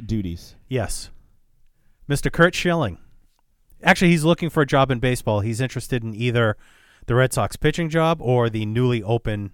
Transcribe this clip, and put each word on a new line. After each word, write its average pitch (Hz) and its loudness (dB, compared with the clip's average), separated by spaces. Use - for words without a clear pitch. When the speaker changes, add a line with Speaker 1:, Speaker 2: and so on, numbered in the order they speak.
Speaker 1:
duties. 98 -6
Speaker 2:
Yes. 120 -6
Mister 143 -2
Curt 170 2
Schilling. 156 -2
Actually, 180 4
he's 160 2
looking 165 2
for 156 2
a 139 6
job 135 2
in 123 -2
baseball. 117 0
He's 110 -2
interested 127 -4
in 113 -8
either 117 0
the 117 0
Red 127 4
Sox 104 -2
pitching 156 0
job 160 0
or 120 2
the 110 -4
newly 117 0
open 104 -4